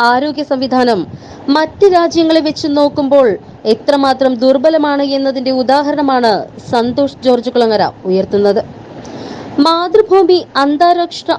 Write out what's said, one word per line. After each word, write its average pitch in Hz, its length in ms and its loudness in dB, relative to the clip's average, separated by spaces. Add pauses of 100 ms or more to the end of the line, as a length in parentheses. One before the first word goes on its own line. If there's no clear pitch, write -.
ആരോഗ്യ 262 420 0
സംവിധാനം 247 640 0 (420)
മറ്റ് 311 460 2
രാജ്യങ്ങളെ 330 460 2
വെച്ച് 302 300 -4
നോക്കുമ്പോൾ 285 680 2 (260)
എത്രമാത്രം 262 720 0
ദുർബലമാണ് 285 680 2
എന്നതിന്റെ 269 480 -4
ഉദാഹരണമാണ് 262 920 0 (260)
സന്തോഷ് 247 540 -2
ജോർജ് 247 260 0
കുളങ്ങര 214 400 2 (140)
ഉയർത്തുന്നത്. 196 600 0 (960)
മാതൃഭൂമി 349 880 2 (100)
അന്താരാഷ്ട്ര 339 840 0